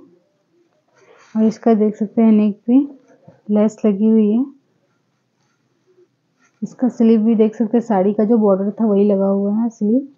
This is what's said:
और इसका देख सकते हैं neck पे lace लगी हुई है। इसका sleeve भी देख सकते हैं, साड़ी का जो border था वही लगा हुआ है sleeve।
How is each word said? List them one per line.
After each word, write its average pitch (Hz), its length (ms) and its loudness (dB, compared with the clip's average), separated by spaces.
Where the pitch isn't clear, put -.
और 220 80 0
इसका 220 320 0
देख 208 200 0
सकते 220 260 -4
हैं 226 100 4
neck 214 360 0
पे 247 120 4
lace 208 340 0
लगी 208 220 0
हुई 220 200 4
है। 226 160 0
इसका - 280 -6
sleeve 226 320 2
भी 226 140 0
देख 220 200 0
सकते 233 220 -4
हैं, 226 60 -2
साड़ी 202 300 -2
का 220 120 -2
जो 233 140 0
border 202 320 0
था 220 140 -4
वही 202 200 2
लगा 196 220 0
हुआ 202 280 -2
है 233 140 -4
sleeve। 233 380 -2